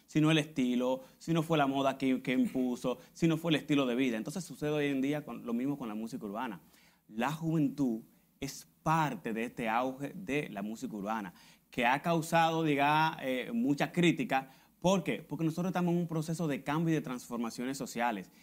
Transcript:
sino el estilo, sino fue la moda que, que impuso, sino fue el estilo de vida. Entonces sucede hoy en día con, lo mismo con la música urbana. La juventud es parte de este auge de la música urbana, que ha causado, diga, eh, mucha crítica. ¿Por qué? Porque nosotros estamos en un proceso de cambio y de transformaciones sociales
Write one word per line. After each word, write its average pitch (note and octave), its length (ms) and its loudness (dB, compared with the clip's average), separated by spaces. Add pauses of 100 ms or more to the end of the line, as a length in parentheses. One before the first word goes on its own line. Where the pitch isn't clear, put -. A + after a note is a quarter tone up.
sino D#3 240 4
el D#3+ 80 6
estilo, B2+ 640 0 (180)
sino E3 240 0
fue D#3+ 160 2
la C#3+ 80 6
moda C3+ 320 2
que, C3 240 2
que B2+ 120 0
impuso, B2+ 640 0 (160)
sino D#3+ 220 4
fue E3 140 -2
el D3 60 4
estilo C#3 280 2
de A#2+ 120 0
vida. B2+ 200 2
Entonces D#3 280 -6
sucede D3+ 260 -6
hoy D3 160 0
en C#3 140 0
día D3 240 0
con, A#2 200 -12
lo A#2+ 80 -4
mismo C3+ 240 0
con B2+ 120 -8
la G#2+ 80 -6
música A2+ 280 -8
urbana. G#2 360 -6 (480)
La A#2 240 -2
juventud D3 680 0 (360)
es - 300 -10 (140)
parte D3 500 0
de A2+ 120 -2
este A#2+ 240 -4
auge C3 460 -2
de C3+ 360 -4
la G2+ 120 -8
música A2 340 -8
urbana, G2+ 360 -4 (380)
que A#2+ 160 0
ha C3+ 160 4
causado, E3 640 2
diga, D3+ 580 2
eh, B2+ 320 -4
mucha C#3+ 380 0
crítica. D#3+ 580 2 (300)
¿Por F3+ 240 2
qué? A#2+ 180 -2
Porque D3+ 220 -6
nosotros F3 260 -2
estamos F3 240 0
en F3 60 2
un E3+ 80 -2
proceso D#3+ 400 -2
de C3+ 160 -4
cambio D#3+ 280 0
y D#3 40 2
de C#3 60 0
transformaciones B2 760 -6
sociales A#2 540 -4 (100)